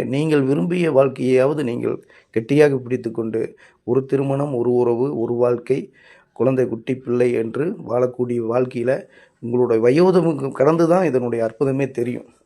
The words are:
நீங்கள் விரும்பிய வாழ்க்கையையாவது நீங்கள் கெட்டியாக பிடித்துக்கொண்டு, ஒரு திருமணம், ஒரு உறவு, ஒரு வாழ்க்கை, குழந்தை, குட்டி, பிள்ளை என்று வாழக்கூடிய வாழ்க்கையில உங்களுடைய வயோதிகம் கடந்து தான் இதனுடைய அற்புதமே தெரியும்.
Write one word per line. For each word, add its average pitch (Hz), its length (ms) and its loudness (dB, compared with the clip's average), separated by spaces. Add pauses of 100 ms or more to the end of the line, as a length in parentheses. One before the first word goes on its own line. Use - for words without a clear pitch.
நீங்கள் 143 380 0
விரும்பிய 170 480 0
வாழ்க்கையையாவது 131 720 2
நீங்கள் 120 320 -4 (400)
கெட்டியாக 139 420 4
பிடித்துக்கொண்டு, 117 640 -6 (460)
ஒரு 127 180 2
திருமணம், 139 500 -2
ஒரு 120 180 0
உறவு, 120 340 0 (100)
ஒரு 117 160 -4
வாழ்க்கை, 123 460 0 (560)
குழந்தை, 131 300 0
குட்டி, 117 300 -4
பிள்ளை 123 380 0
என்று 113 320 -4 (180)
வாழக்கூடிய 123 640 -2
வாழ்க்கையில 123 480 -2 (500)
உங்களுடைய 117 380 0
வயோதிகம் 156 800 2
கடந்து 165 280 4
தான் 180 200 4
இதனுடைய 120 360 -2
அற்புதமே 135 480 -2
தெரியும். 120 360 -6 (180)